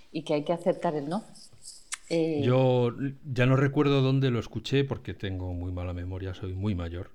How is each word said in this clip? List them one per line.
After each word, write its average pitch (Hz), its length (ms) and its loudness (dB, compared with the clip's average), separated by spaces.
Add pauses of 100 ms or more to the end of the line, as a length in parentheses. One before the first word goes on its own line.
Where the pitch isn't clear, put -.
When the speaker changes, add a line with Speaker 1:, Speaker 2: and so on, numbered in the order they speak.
(120)
Speaker 1:
y 156 120 -6
que 160 100 -2
hay 147 100 0
que 175 100 0
aceptar 170 420 0
el 143 140 -4
no. 190 140 -4 (880)
Eh, 160 440 2
Speaker 2:
Yo 127 400 4 (320)
ya 123 200 2
no 131 100 6
recuerdo 143 460 4
dónde 131 300 2
lo 117 80 0
escuché 135 440 -2
porque 131 300 -6
tengo 92 400 -6
muy 87 180 -6
mala 90 220 -6
memoria, 90 400 -8
soy 92 200 -8
muy 98 220 -2
mayor, 85 400 -6